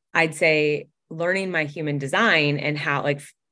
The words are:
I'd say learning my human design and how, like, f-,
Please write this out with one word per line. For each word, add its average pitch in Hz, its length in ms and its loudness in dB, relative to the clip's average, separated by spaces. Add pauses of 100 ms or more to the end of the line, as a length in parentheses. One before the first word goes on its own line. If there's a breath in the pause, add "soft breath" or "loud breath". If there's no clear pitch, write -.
(140)
I'd 165 200 2
say 151 540 2 (220)
learning 185 420 -2
my 160 120 0
human 147 340 -4
design 147 600 2
and 147 180 -4
how, 147 260 -2
like, 143 160 -2
f-, - 160 -20 (180)